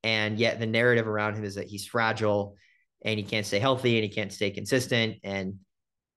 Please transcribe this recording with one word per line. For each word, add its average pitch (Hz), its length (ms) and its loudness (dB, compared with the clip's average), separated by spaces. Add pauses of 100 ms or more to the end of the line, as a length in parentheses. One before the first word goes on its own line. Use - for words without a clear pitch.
And 107 340 0
yet 113 220 2
the 117 80 -2
narrative 117 400 4
around 107 300 -2
him 110 80 -6
is 98 100 -6
that 98 140 -8
he's 101 180 -10
fragile 107 680 0 (460)
and 107 160 0
he 101 60 -4
can't 104 220 -2
stay 101 120 0
healthy 123 380 2
and 110 60 2
he 101 80 -4
can't 101 200 -4
stay 101 200 -2
consistent. 113 760 0
And 98 360 -6 (560)